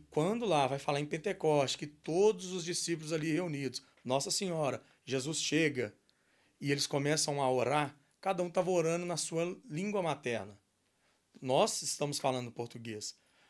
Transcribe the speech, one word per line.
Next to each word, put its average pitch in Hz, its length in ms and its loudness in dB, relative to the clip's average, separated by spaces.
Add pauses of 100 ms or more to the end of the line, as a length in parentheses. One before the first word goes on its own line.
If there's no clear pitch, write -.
(100)
quando 208 340 0
lá 151 220 4
vai 139 120 0
falar 143 220 0
em 147 60 -2
Pentecoste, 151 720 0
que 165 80 -8
todos 185 680 2
os 175 140 -6
discípulos 165 480 -4
ali 156 180 0
reunidos, 147 500 -2 (220)
Nossa 135 260 0
Senhora, 156 520 -2 (240)
Jesus 135 320 -2
chega, 135 560 2 (640)
e 143 100 -2
eles 143 160 0
começam 143 540 0
a 131 100 2
orar, 131 460 2 (240)
cada 190 220 0
um 180 80 -2
tava 180 200 0
orando 170 360 2
na 175 100 -4
sua 170 420 -2 (120)
língua 196 320 -2
materna. 113 580 -4 (800)
Nós 143 400 2
estamos 147 380 -4
falando 127 340 0
português. 117 640 -10 (340)